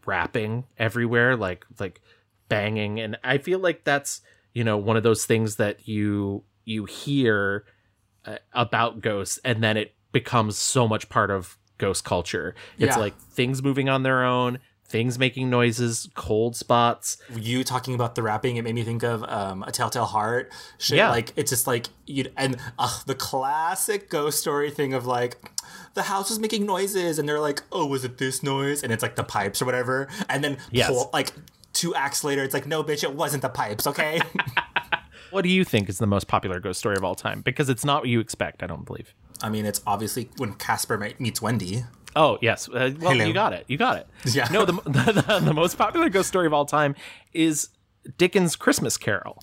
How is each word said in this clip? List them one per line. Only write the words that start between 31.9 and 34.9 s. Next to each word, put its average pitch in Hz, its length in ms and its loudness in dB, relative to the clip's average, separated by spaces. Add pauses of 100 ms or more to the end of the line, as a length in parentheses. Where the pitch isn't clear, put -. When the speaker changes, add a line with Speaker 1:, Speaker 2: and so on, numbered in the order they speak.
Speaker 2:
acts 139 300 -2
later, 139 200 0
it's 135 100 -4
like, 139 120 -4
"No, 156 180 -2
bitch, 151 200 -2
it 139 100 -4
wasn't 147 280 -2
the 131 60 -2
pipes, 117 380 -4
okay?" 151 400 -2
<laughs> - 40 -14 (1000)